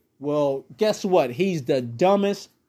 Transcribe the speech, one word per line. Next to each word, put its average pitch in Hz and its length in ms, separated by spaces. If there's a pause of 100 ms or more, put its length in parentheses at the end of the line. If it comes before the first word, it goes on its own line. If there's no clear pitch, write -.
(180)
well, 143 460 (120)
guess 214 280
what? 170 260
He's 165 340
the 135 180
dumbest 196 680 (180)